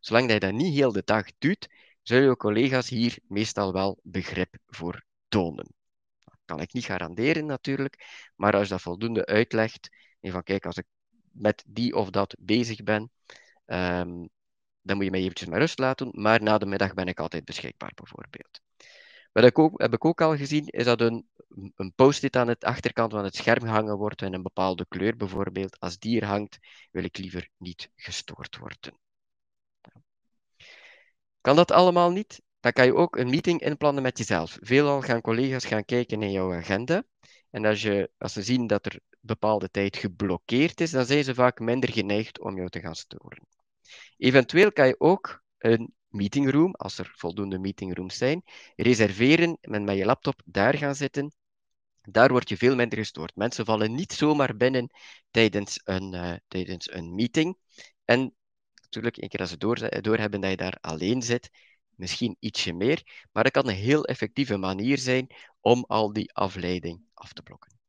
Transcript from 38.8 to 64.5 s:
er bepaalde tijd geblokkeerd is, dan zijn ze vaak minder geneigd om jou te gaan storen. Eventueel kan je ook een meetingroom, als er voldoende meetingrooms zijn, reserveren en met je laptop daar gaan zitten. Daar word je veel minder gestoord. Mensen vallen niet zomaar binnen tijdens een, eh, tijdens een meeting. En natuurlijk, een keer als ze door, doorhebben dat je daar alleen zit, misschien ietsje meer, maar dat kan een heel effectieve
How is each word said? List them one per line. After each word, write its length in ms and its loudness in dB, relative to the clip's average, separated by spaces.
er 140 -10
bepaalde 500 -2
tijd 260 -2
geblokkeerd 840 -2
is, 100 -2
dan 160 0
zijn 180 2
ze 100 -4
vaak 260 2
minder 320 0
geneigd 480 -4
om 160 -8
jou 120 -6
te 120 -12
gaan 140 -10
storen. 520 -18
Eventueel 560 4
kan 140 4
je 140 2
ook 420 0
een 360 2
meetingroom, 640 2
als 240 -10
er 180 -10
voldoende 420 -6
meetingrooms 580 -8
zijn, 260 -2
reserveren 840 4
en 240 -6
met 120 0
je 80 0
laptop 400 -2
daar 300 2
gaan 200 -4
zitten. 400 -6
Daar 300 6
word 180 0
je 80 -4
veel 180 4
minder 240 0
gestoord. 380 -8
Mensen 280 -4
vallen 300 0
niet 180 -8
zomaar 440 0
binnen 340 0
tijdens 540 2
een, 300 -4
eh, 200 -6
tijdens 440 -8
een 220 -12
meeting. 440 -2
En 300 2
natuurlijk, 340 -6
een 120 -12
keer 120 -8
als 100 -4
ze 60 -12
door, 460 -4
doorhebben 380 -2
dat 100 -2
je 60 -2
daar 240 -6
alleen 420 -2
zit, 280 -4
misschien 480 -6
ietsje 340 -6
meer, 600 -4
maar 100 0
dat 100 2
kan 160 2
een 60 0
heel 300 2
effectieve 520 -2